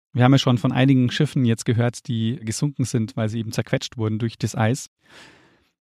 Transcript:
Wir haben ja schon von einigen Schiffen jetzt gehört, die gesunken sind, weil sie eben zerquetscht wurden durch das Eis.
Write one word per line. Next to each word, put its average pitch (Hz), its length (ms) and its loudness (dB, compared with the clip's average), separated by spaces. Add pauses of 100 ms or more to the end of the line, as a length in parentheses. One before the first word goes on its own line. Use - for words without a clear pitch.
(140)
Wir 120 100 2
haben 127 80 8
ja 139 80 6
schon 123 180 2
von 127 140 -2
einigen 127 400 4
Schiffen 147 320 0
jetzt 113 220 0
gehört, 120 420 -2
die 113 340 -2
gesunken 127 440 -4
sind, 113 320 -4
weil 110 100 0
sie 113 120 -4
eben 110 120 -6
zerquetscht - 460 -4
wurden 107 220 -2
durch 117 180 -4
das - 180 -4
Eis. 117 320 -2 (1040)